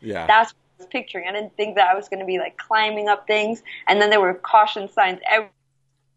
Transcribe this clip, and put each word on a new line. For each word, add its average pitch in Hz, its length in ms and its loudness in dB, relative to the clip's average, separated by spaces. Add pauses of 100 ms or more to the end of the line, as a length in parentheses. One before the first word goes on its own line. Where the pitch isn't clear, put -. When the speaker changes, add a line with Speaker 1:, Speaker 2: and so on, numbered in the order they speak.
Speaker 1:
Yeah. 92 260 -8
Speaker 2:
That's 226 260 4
what - 60 -20
I - 240 -20
was - 40 -20
picturing. 190 400 -10
I 185 40 -8
didn't 214 260 -10
think 208 200 -4
that 185 120 4
I 185 60 4
was 202 140 -8
gonna 190 160 -8
be, 185 120 -4
like, - 200 -8
climbing 214 500 -2
up 208 180 0
things, 214 380 -2 (240)
and 196 140 4
then 208 100 4
there 214 100 4
were 185 140 2
caution 214 560 0
signs 185 360 0
everywhere. 214 240 -2 (640)